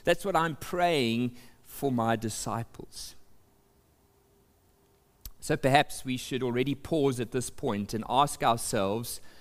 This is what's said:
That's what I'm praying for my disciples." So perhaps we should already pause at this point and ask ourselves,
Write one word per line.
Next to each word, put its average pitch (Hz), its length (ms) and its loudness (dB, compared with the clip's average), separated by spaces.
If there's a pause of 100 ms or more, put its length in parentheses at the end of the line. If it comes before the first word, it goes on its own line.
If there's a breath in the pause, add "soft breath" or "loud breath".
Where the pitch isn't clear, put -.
That's 175 220 2
what 185 100 2
I'm 160 200 2
praying 123 800 2 (280 loud breath)
for - 260 -4
my 113 260 2
disciples." - 1000 -8 (2250)
So 151 160 0
perhaps 139 480 4
we 127 140 -2
should 131 240 -4
already 127 320 0
pause 139 440 0
at 120 120 -4
this 127 180 -4
point 104 460 -4
and 110 160 -4
ask 139 320 2
ourselves, 117 800 0 (180 soft breath)